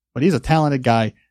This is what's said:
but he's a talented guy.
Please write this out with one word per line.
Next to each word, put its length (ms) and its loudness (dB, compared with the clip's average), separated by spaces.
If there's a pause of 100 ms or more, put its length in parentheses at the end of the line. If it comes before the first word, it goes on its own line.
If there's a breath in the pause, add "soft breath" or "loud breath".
(140)
but 80 -4
he's 120 2
a 60 -2
talented 440 -2
guy. 300 0 (160)